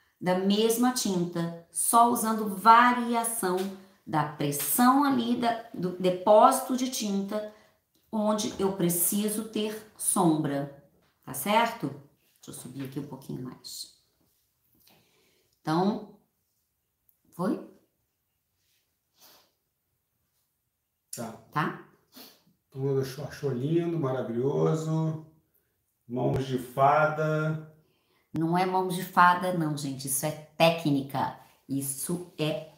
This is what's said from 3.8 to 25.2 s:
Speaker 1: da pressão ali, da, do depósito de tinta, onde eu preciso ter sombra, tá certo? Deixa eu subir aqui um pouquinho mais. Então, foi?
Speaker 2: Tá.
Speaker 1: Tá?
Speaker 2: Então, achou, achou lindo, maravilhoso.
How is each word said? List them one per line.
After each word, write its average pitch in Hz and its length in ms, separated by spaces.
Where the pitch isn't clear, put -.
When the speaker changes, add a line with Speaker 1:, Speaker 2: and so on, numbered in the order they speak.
Speaker 1:
da 156 180
pressão 247 800
ali, 240 340
da, 233 360
do 175 240
depósito 214 800
de 254 140
tinta, 208 640
onde 214 480
eu 190 140
preciso 202 720
ter - 520
sombra, 151 880
tá 143 100
certo? 214 540
Deixa - 80
eu 156 40
subir 135 300
aqui 135 160
um - 80
pouquinho 131 360
mais. - 540
Então, 190 580
foi? - 340
Speaker 2:
Tá. 113 160
Speaker 1:
Tá? - 340
Speaker 2:
Então, 135 300
achou, 131 260
achou - 260
lindo, 165 460
maravilhoso. 151 1300